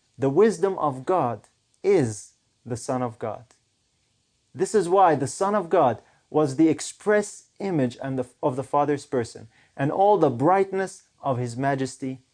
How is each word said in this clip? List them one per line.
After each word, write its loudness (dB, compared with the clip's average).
The 0
wisdom 2
of -4
God -2
is 0
the -8
Son -6
of -6
God. -10
This -2
is 2
why 6
the 0
Son -2
of -4
God 2
was 0
the 6
express -2
image -2
and -6
the, -6
of -2
the -6
Father's -2
person, -6
and -2
all 4
the 4
brightness 0
of -2
his -6
majesty -4